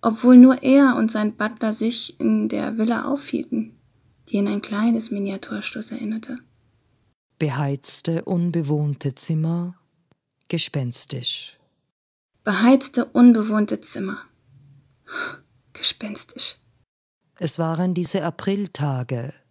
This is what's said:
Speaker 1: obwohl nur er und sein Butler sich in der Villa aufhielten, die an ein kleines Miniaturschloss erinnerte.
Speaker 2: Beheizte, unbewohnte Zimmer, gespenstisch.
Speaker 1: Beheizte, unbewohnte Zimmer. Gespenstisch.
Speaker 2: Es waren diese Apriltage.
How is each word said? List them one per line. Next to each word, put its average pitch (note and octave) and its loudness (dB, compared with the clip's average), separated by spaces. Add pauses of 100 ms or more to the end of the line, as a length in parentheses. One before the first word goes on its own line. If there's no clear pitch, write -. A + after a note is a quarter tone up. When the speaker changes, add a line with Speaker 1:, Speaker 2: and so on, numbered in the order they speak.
Speaker 1:
obwohl A#3 6
nur B3+ 10
er C4+ 6
und A3 0
sein G#3+ -4
Butler A3 -4
sich A3+ -6
in A3 0
der A3 -4
Villa A3 -2
aufhielten, - -6 (520)
die G3+ -2
an G3+ 0
ein G#3 -4
kleines A3 -2
Miniaturschloss G3 -8
erinnerte. A3+ -8 (1000)
Speaker 2:
Beheizte, C#3+ -2
unbewohnte D3+ -2
Zimmer, E3+ -2 (760)
gespenstisch. - -4 (840)
Speaker 1:
Beheizte, A#3 2
unbewohnte A3 4
Zimmer. G3+ -8 (1500)
Gespenstisch. - -6 (840)
Speaker 2:
Es E3+ 0
waren E3 -2
diese F3 -2
Apriltage. D3 -4 (180)